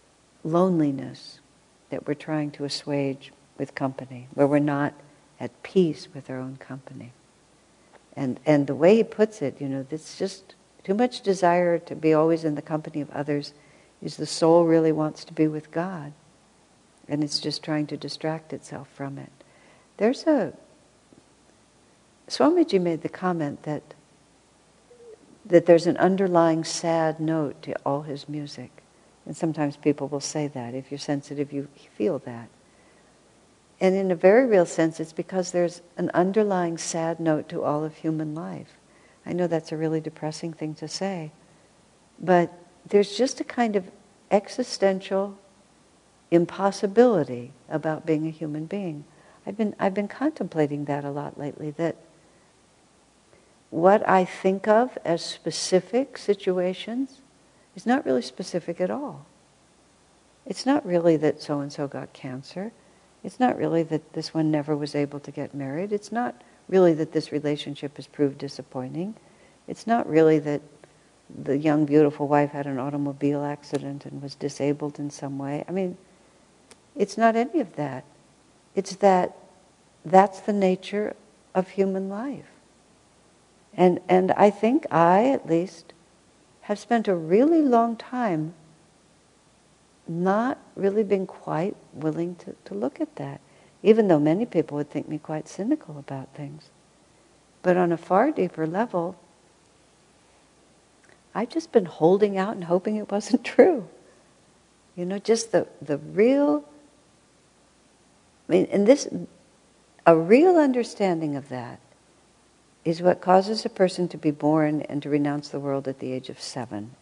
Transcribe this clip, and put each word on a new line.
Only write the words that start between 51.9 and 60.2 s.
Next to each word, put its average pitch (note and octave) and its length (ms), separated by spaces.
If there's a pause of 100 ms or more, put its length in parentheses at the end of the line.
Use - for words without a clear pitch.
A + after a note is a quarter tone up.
what F#3+ 400
I F#3 160
think F#3+ 420
of A3+ 380
as E3 180
specific - 920
situations G3+ 1040 (580)
is - 80
not B3 180
really B3+ 180
specific - 580
at F#3 100
all. G#3+ 340 (1200)